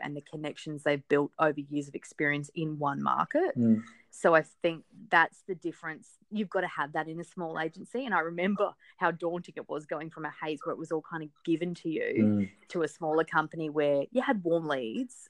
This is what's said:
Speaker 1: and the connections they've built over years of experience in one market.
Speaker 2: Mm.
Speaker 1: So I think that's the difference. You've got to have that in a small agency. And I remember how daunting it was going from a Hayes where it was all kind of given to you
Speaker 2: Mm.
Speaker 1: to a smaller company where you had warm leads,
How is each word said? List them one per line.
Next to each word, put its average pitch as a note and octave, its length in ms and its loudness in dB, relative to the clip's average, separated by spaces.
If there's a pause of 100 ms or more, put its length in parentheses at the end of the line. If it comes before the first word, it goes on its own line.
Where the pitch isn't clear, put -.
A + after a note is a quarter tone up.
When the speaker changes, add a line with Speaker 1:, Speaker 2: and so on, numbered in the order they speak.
Speaker 1:
and D3 160 -6
the C#3+ 40 -8
connections D3+ 600 -8
they've D3 260 0
built C#3+ 300 4
over D3+ 220 4 (100)
years C#3+ 180 -4
of C#3 60 -20
experience D3 640 -2
in D#3 240 -4
one C#3+ 220 -2
market. - 540 2
Speaker 2:
Mm. A2+ 280 6 (260)
Speaker 1:
So - 240 4
I D#3+ 80 8 (220)
think E3 200 0 (280)
that's E3 360 4
the F#3+ 60 -4
difference. D#3+ 640 -8 (140)
You've G#3 180 -2
got F#3 120 0
to F3+ 60 0
have D3+ 260 -4
that D#3+ 140 -2
in D#3+ 120 -8
a F3 40 -8
small E3 360 -6
agency. F#3 460 -6
And G#3 100 -2
I E3 60 4
remember F3 520 0 (220)
how E3 160 2
daunting E3+ 460 -6
it - 120 -12
was D3+ 160 -6
going D#3+ 240 -8
from D#3+ 160 -12
a D3 160 -6
Hayes D#3 220 -4
where D#3+ 100 -4
it G#2+ 60 -8
was D#3+ 120 -8
all D#3 160 -2
kind E3+ 140 -8
of D#3 80 -10 (160)
given E3+ 300 0
to - 140 -8
you D#3 120 -2 (220)
Speaker 2:
Mm. G2+ 260 2 (200)
Speaker 1:
to F3 120 -2
a D3+ 60 0
smaller D#3+ 380 0
company D#3+ 440 -2
where D3 400 2
you B3+ 140 0
had A3+ 200 0
warm E3 240 2
leads, C3+ 640 -4